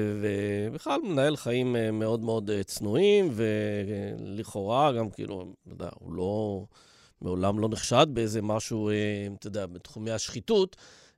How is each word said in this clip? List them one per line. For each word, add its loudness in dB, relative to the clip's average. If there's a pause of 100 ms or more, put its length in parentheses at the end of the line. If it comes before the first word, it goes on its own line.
(220)
ובכלל -2
מנהל 2
חיים, 0
אה, 2
מאוד 0
מאוד, -2
אה, 0
צנועים, 4
ולכאורה 0
גם, -2
כאילו, -8 (180)
אתה -18
יודע, -10 (100)
הוא -12
לא, -2 (580)
מעולם 0
לא 2
נחשד 4
באיזה 0
משהו, -2
אה, 2 (460)
אתה -14
יודע, -4
בתחומי -10
השחיתות. 0 (420)